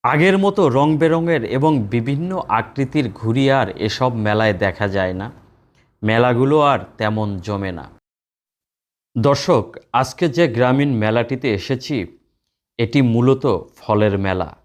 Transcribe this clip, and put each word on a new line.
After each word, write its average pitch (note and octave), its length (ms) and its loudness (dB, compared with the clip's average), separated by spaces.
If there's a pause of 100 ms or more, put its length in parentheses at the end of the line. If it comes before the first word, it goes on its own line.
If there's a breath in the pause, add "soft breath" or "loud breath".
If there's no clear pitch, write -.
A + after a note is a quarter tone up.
আগের E3 360 2
মতো G3 300 2
রং D3 280 2
বেরঙের E3 480 0
এবং C#3 340 0
বিভিন্ন C#3 720 -4
আকৃতির C3 640 -2
ঘুড়ি C3 360 0
আর C3 260 2
এসব B2 380 -2
মেলায় G#2+ 380 0
দেখা G2 360 -2
যায় F#2 240 -2
না, G2 180 -8 (720)
মেলাগুলো B2 580 2
আর C#3 180 2 (200)
তেমন G#2+ 420 -4
জমে G2 320 -6
না। D2 180 -14 (1300)
দর্শক, C#3 460 2 (280)
আজকে C3 360 -2
যে D3 200 2
গ্রামীণ B2+ 460 2
মেলাটিতে A#2 600 0
এসেছি, B2+ 520 -6 (720)
এটি A#2+ 240 0
মূলত B2 440 2 (300)
ফলের G#2+ 420 0
মেলা। F#2 460 -4